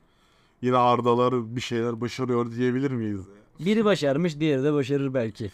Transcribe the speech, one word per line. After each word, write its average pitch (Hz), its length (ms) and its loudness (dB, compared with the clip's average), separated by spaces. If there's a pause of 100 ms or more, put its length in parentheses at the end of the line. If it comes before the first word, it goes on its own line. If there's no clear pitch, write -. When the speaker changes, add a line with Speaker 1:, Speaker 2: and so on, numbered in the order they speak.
(600)
Speaker 1:
Yine 123 160 2
Ardalar 120 800 2
bir 123 60 -4
şeyler 117 400 -4
başarıyor 120 500 -2
diyebilir 127 400 0
miyiz? 107 300 -4 (380)
Speaker 2:
Biri 214 260 2
başarmış, 156 540 0
diğeri 147 240 0
de 147 100 2
başarır 139 400 -2
belki. 113 400 -4